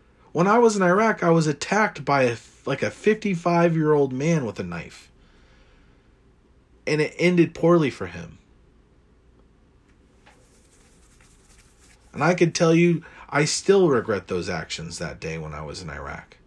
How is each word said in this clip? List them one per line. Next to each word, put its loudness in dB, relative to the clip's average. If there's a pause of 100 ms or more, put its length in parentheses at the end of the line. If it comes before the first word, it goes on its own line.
(320)
When 0
I 4
was 4
in 0
Iraq, 2
I 2
was 4
attacked -2
by 2
a, 0 (300)
like, -4
a -4
fifty-five-year-old 2
man 0
with -8
a -4
knife. -12 (1800)
And 0
it -2
ended 2
poorly 2
for -8
him. -16 (3750)
And -6
I 2
could 2
tell 4
you, 2 (280)
I 0
still 2
regret -2
those -4
actions -10
that -10
day -8
when -12
I -12
was -12
in -12
Iraq. -14 (100)